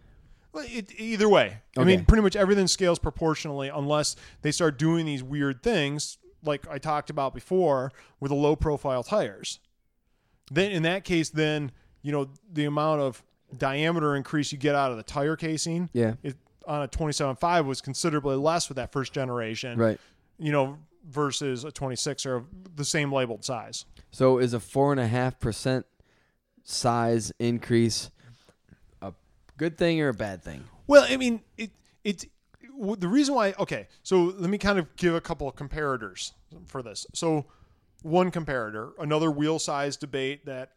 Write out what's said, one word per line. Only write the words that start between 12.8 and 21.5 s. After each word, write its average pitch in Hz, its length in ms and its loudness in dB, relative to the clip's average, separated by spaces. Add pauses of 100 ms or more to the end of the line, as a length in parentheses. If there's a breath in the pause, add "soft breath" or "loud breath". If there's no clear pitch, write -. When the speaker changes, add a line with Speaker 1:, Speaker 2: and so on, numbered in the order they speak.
Speaker 1:
of 131 220 -4 (340)
diameter 147 580 0
increase 139 360 -2
you 147 60 -10
get 143 180 2
out 139 160 2
of 117 60 -6
the 110 60 -12
tire 151 340 -2
casing 165 560 -4
Speaker 2:
Yeah. 117 280 2
Speaker 1:
is, 139 140 -8 (320)
on 147 160 -4
a 135 40 -6
twenty-seven 143 500 -2
five 170 280 2
was 135 160 -4
considerably 143 540 -2
less 156 340 0
with 135 60 -12
that 120 160 -6
first 135 220 -4
generation. 120 680 -4
Speaker 2:
Right. 110 200 2 (380 soft breath)
Speaker 1:
You 151 140 -4
know, 143 260 0 (300)
versus 135 560 -2